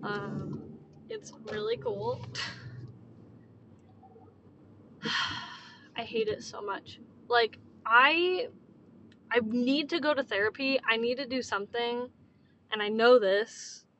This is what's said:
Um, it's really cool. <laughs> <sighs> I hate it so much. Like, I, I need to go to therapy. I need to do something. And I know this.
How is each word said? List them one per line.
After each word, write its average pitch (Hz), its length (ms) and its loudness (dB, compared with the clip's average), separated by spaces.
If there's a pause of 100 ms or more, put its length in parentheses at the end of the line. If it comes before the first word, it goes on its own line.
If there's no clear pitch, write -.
Um, 302 580 -6 (460)
it's - 240 -12 (180)
really 214 280 -2
cool. 226 480 -4 (2750)
<laughs> - 0 -
<sighs> - 920 -8
I 233 80 -6
hate 220 240 0
it - 160 -4
so 214 180 -12
much. 196 380 -10 (300)
Like, 233 280 4 (280)
I, 330 640 6 (840)
I 233 120 4
need 247 460 0
to 339 100 0
go 302 140 2
to 262 100 0
therapy. 226 640 0
I 220 100 2
need 233 200 0
to 277 80 -4
do 254 160 -4
something. 240 680 -4 (640)
And 214 100 -4
I 208 80 -2
know 233 300 8
this. 202 640 0 (140)